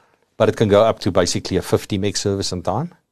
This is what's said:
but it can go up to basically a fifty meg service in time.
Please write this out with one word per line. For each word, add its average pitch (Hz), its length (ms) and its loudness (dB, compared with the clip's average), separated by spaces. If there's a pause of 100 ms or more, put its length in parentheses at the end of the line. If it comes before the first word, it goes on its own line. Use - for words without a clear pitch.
(380)
but 110 100 2
it 104 80 0
can 110 120 2
go 101 140 6
up 110 180 2
to 104 120 -2
basically 92 460 0
a 87 40 0
fifty - 360 -2
meg 98 180 -4
service 98 360 -4
in 90 100 -6
time. 120 320 -4 (180)